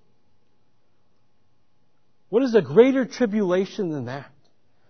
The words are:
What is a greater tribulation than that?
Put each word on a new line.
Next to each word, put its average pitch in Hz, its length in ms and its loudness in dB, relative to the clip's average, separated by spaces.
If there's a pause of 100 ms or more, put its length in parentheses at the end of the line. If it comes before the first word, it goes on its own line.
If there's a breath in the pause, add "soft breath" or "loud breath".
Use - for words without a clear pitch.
(2250)
What 240 160 2
is 233 100 0
a 202 80 4
greater 240 420 4
tribulation 190 880 -2
than 139 140 -8
that? 131 260 -12 (600)